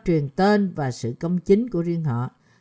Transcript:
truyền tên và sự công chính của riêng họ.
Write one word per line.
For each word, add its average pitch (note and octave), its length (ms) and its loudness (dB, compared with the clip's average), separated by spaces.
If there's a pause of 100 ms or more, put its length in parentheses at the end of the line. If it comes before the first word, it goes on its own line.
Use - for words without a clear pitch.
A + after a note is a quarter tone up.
truyền D3+ 240 0
tên G3 460 2
và C3+ 160 -4
sự A#2 280 -6
công F3+ 200 -2
chính G#3+ 300 2
của F3 120 -2
riêng E3+ 220 -2
họ. B2 260 -2 (320)